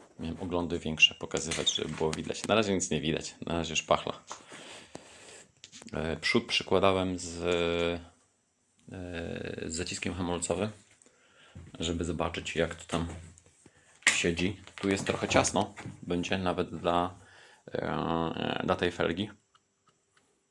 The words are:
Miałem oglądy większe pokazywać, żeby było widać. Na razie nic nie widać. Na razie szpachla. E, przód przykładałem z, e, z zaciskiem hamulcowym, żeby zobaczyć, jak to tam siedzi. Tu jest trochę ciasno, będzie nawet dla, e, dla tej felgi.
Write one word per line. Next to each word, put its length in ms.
Miałem 220
oglądy 380
większe 360
pokazywać, 600
żeby 140
było 220
widać. 360
Na 80
razie 200
nic 160
nie 100
widać. 340
Na 80
razie 220
szpachla. 480
E, 240
przód 300
przykładałem 720
z, 240
e, 800
z 40
zaciskiem 400
hamulcowym, 560
żeby 260
zobaczyć, 520
jak 180
to 100
tam 220
siedzi. 460
Tu 80
jest 180
trochę 220
ciasno, 460
będzie 360
nawet 360
dla, 400
e, 920
dla 120
tej 160
felgi. 380